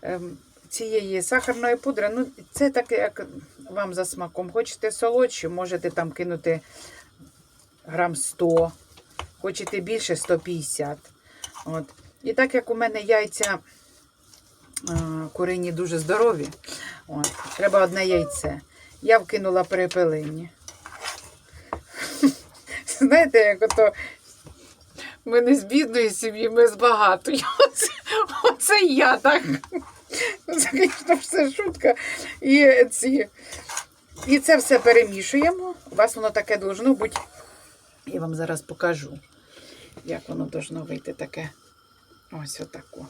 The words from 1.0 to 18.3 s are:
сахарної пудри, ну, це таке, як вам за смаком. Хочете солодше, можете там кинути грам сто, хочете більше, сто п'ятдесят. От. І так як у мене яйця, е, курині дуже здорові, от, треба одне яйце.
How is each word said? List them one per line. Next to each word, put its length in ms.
сахарної 540
пудри, 380
ну, 120
це 180
таке, 260
як 300
вам 240
за 100
смаком. 460
Хочете 400
солодше, 580
можете 420
там 200
кинути 500
грам 300
сто, 560
хочете 400
більше, 360
сто 220
п'ятдесят. 600
От. 200
І 100
так 220
як 160
у 40
мене 260
яйця, 580
е, 40
курині 400
дуже 260
здорові, 500
от, 260
треба 280
одне 220
яйце. 540